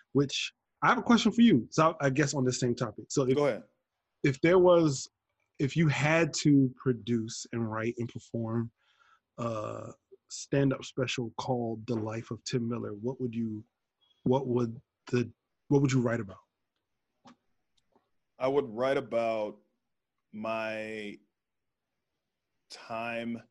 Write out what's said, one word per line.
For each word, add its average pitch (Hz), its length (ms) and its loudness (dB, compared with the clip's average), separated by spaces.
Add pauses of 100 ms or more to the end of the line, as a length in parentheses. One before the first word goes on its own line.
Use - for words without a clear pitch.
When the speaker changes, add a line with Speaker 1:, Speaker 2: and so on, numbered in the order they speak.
(120)
Speaker 1:
which - 400 -2 (300)
I 147 60 2
have 247 100 4
a - 40 -4
question 226 300 4
for - 80 2
you. 180 300 6
So 160 280 2
I, 143 80 0
I 139 40 2
guess 143 240 0
on 135 100 -2
the 127 80 2
same 120 220 0
topic. 110 340 -8
So 143 180 0
if, 131 80 2
Speaker 2:
Go 147 120 2
ahead. 107 160 -2 (600)
Speaker 1:
if 139 180 0
there 175 160 6
was, 170 500 6 (500)
if 139 160 -2
you 160 140 4
had 151 540 2
to 139 340 6
produce 117 760 -4
and 117 200 -4
write 110 240 -4
and 117 140 -6
perform 117 600 -6 (680)
a 110 520 -8 (380)
stand-up - 560 -2
special 120 540 -6
called 113 480 -6
"The 120 80 -4
Life 110 360 -6
of 110 140 -12
Tim 117 240 -4
Miller," 110 240 -6
what 113 300 -8
would 120 120 -6
you, 110 300 -6 (600)
what 131 220 2
would 120 320 -2 (320)
the, 120 200 0 (380)
what 143 120 4
would 139 120 2
you 131 100 2
write 117 180 -2
about? 95 160 -12 (2000)
Speaker 2:
I 131 100 -2
would 139 200 0
write 127 300 -2
about 110 580 -2 (800)
my 110 840 -8 (1500)
time. 117 680 -8 (100)